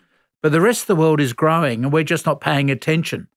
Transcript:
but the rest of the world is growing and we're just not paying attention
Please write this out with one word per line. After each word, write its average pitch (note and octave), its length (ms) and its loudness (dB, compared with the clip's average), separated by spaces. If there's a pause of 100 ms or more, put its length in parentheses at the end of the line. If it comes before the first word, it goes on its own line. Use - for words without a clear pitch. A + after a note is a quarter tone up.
(420)
but D#3 100 2
the E3 80 2
rest A3 220 2
of - 60 -12
the G3 80 2
world D#3 240 2
is C3 120 0
growing D#3 520 0
and C#3+ 80 -2
we're D#3 120 2
just D#3+ 220 -2
not D3+ 140 -2
paying C#3 300 0
attention D#3 680 -4